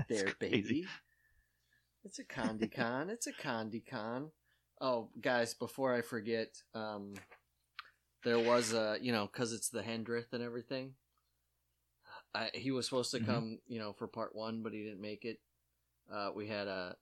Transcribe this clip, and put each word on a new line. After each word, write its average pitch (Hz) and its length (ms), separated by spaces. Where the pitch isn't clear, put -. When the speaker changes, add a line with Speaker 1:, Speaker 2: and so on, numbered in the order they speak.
Speaker 1:
<laughs> - 40
That's 101 140
Speaker 2:
there, 98 100
Speaker 1:
crazy. 101 300
Speaker 2:
baby. 139 240
It's - 140
a 254 60
Candy - 440
Con. 131 420
It's 233 160
a 277 60
Candy 113 480
Con. 123 500
Oh, 123 280
guys, 120 340
before 127 400
I 120 80
forget, 113 460
um, 104 400
there 117 160
was 117 320
a, 107 280
you 123 120
know, 104 160
'cause 117 240
it's 110 180
the 110 120
hundredth 117 500
and 120 100
everything, 131 520
I, 110 180
he 131 200
was 123 140
supposed 123 260
to 131 60
Speaker 1:
Mm-hmm. 110 80
Speaker 2:
come, 113 320
you 117 100
know, 107 140
for - 160
part - 260
one, 113 300
but 113 80
he 107 100
didn't 104 180
make 107 240
it. 110 140
Uh, 101 220
we 104 140
had 101 180
a, 92 340